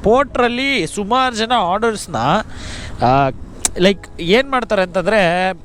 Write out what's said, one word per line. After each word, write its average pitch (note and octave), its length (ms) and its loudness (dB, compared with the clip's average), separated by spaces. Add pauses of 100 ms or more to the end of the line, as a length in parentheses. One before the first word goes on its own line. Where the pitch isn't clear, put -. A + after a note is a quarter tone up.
ಪೋರ್ಟ್ರಲ್ಲಿ B3 840 2
ಸುಮಾರು A#3+ 480 0
ಜನ A3+ 200 -2
ಆರ್ಡರ್ಸ್ನ, G#3 600 -2 (880)
ಆ, C3+ 260 4 (500)
ಲೈಕ್ F#3 280 2 (120)
ಏನ್ G#3+ 300 2
ಮಾಡ್ತಾರೆ A3+ 320 0
ಅಂತಂದ್ರೆ F#3 720 2 (120)